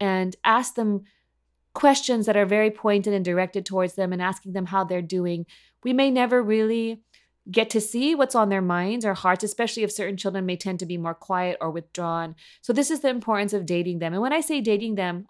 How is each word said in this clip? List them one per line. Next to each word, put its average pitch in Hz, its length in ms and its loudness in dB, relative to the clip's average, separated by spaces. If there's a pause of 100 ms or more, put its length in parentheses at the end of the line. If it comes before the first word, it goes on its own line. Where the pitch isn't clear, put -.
and 185 420 0
ask 247 320 2
them 208 280 0 (680)
questions 254 520 2
that 214 100 2
are 208 100 4
very 214 260 2
pointed 208 420 0
and 190 100 0
directed 180 420 0
towards 185 280 -2
them 185 180 -2
and 180 100 -4
asking 185 300 -4
them 185 140 -4
how 190 180 0
they're 180 180 -2
doing, 175 440 -2 (360)
we 254 120 0
may 269 180 4
never 247 320 4
really 220 600 0 (460)
get 220 200 2
to 220 120 0
see 277 320 0
what's 269 220 2
on 220 140 4
their 196 120 2
minds 185 420 0
or 196 120 0
hearts, 185 280 2
especially 226 380 -2
if 202 100 0
certain 196 260 -4
children 190 280 -4
may 180 100 -2
tend 185 220 -4
to 180 80 -8
be 175 120 -6
more 165 180 -4
quiet 180 440 -2
or 160 120 -4
withdrawn. 165 640 -6 (260)
So 240 120 -2
this 277 180 2
is 311 80 -2
the 277 100 0
importance 208 440 -2
of 190 120 -2
dating 175 340 -2
them. 165 140 -4
And 196 80 -2
when 262 120 0
I 320 80 2
say 302 200 -2
dating 214 340 0
them, 180 340 -4